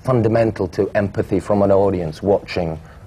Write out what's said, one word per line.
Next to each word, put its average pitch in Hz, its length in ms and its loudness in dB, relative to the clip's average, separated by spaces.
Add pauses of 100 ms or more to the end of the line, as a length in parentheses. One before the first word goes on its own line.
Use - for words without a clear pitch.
fundamental 113 680 2
to 98 260 -2
empathy 101 440 -2
from 101 220 0
an 101 100 4
audience 95 500 0
watching 87 580 -2 (280)